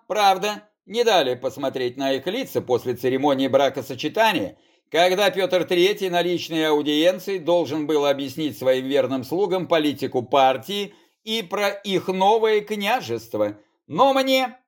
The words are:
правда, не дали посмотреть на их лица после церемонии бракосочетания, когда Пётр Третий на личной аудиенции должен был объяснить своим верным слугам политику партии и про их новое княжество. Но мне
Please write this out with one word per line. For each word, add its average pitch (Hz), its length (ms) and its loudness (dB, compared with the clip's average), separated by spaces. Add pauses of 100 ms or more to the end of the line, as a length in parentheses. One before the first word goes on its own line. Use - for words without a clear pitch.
правда, 202 600 0 (160)
не 226 180 -2
дали 160 320 2
посмотреть 127 600 -4
на 135 160 0
их 131 120 -4
лица 190 360 -4
после 123 320 -2
церемонии 131 560 0
бракосочетания, 139 1080 0 (320)
когда 185 400 2
Пётр 180 360 0
Третий 185 440 2
на 175 120 0
личной 165 480 -2
аудиенции 156 680 0
должен 160 480 -2
был 147 200 0
объяснить 139 520 -2
своим 131 280 0
верным 131 400 0
слугам 180 420 -2
политику 139 560 0
партии 139 680 0 (320)
и 220 160 -4
про 202 260 -2
их 196 400 -4
новое 208 540 2
княжество. 147 1000 -4 (280)
Но 247 260 2
мне 262 440 0 (100)